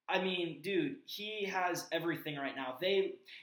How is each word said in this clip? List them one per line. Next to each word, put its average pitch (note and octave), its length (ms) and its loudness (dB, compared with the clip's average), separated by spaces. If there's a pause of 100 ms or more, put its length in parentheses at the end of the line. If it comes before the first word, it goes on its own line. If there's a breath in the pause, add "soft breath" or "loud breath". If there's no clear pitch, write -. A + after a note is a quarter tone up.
I F#3 120 4
mean, F3 400 0
dude, E3 440 2
he G#3 400 -6
has F3+ 460 0
everything D#3+ 460 0
right C3+ 180 -2
now. C3 240 -4
They F#3+ 360 4 (280 loud breath)